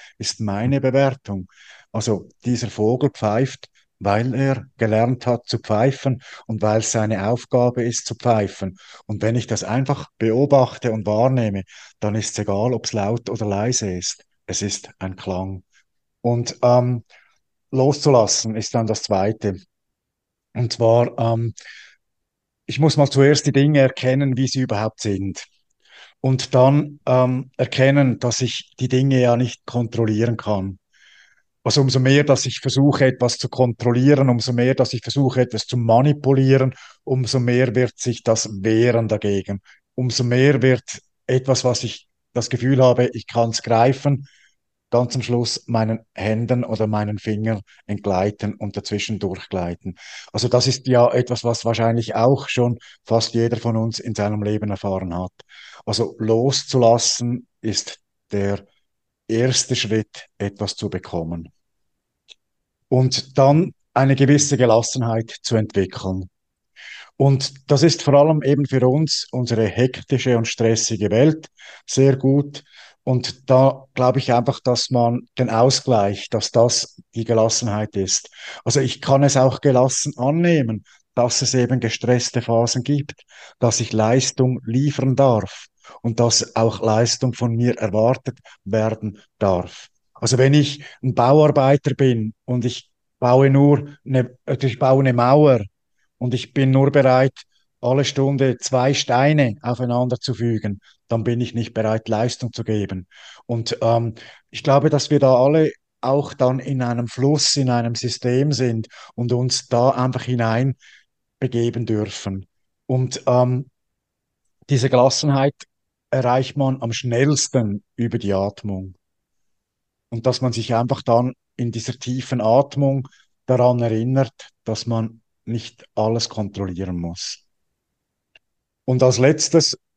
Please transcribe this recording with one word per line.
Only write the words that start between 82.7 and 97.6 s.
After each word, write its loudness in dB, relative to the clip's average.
gibt, -4
dass 0
ich -4
Leistung 0
liefern -2
darf 0
und -2
dass 0
auch 0
Leistung 0
von -4
mir 0
erwartet 0
werden -4
darf. -2
Also -2
wenn 4
ich 0
ein -2
Bauarbeiter 4
bin 0
und -2
ich -6
baue 4
nur 4
eine, -2
also -4
ich -4
baue 4
eine 2
Mauer 6
und -4
ich -10
bin 2
nur 4
bereit, 4